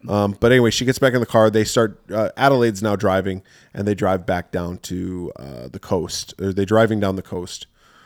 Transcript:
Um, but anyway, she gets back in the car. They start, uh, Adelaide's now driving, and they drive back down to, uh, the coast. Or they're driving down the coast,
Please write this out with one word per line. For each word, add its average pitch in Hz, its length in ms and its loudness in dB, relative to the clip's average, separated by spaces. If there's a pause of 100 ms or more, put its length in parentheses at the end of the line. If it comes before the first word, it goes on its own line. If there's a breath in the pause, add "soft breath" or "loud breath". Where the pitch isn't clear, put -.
Um, 101 300 0
but 120 140 4
anyway, 120 180 6
she - 140 -2
gets 123 160 0
back 131 140 2
in 127 60 0
the 113 60 0
car. 110 240 4
They 107 140 2
start, 107 340 0 (160)
uh, 107 220 0
Adelaide's 120 460 2
now 107 120 0
driving, 95 480 -2 (320 soft breath)
and 101 140 -4
they 104 80 0
drive 95 300 0
back 87 260 -4
down 87 300 -6
to, 90 540 -8
uh, 64 320 -16
the 80 120 -16
coast. - 600 -6
Or 98 120 -2
they're 98 140 0
driving 110 340 4
down 95 160 -2
the 92 60 -8
coast, - 440 -12 (400 soft breath)